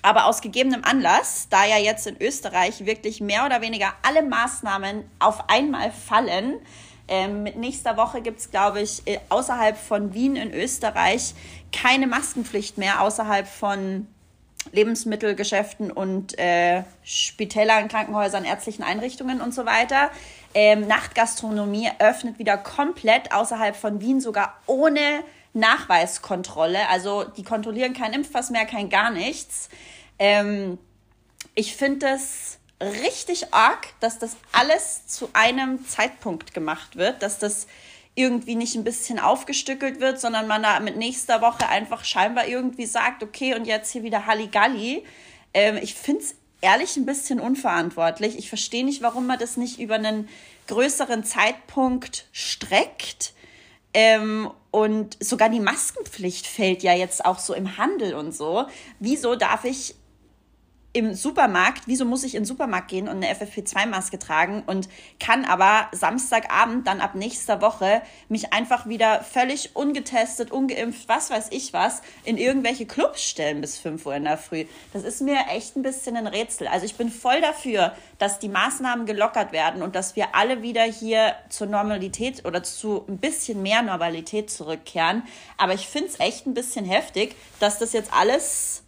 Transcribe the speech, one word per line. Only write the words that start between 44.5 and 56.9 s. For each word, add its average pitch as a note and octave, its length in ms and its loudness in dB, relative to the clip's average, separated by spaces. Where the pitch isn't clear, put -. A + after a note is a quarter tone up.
Ähm, G#3 260 4
ich - 140 -8
find's - 400 -4
ehrlich A#3+ 380 2
ein B3+ 80 0
bisschen C4+ 340 -4
unverantwortlich. F3 1000 0
Ich - 100 -14
versteh A#3 320 -4
nicht, C#4 220 -2
warum A#3+ 240 0
man B3+ 100 0
das A#3+ 180 -6
nicht B3 240 -6
über A3 160 -2
einen G#3+ 320 -2
größeren B3 600 0
Zeitpunkt - 1080 0
streckt. - 1000 -2
Ähm, A3 560 4
und G#3+ 520 2
sogar A3 260 4
die A3+ 100 2
Maskenpflicht G3 880 -4
fällt F#3 340 0
ja F3+ 120 4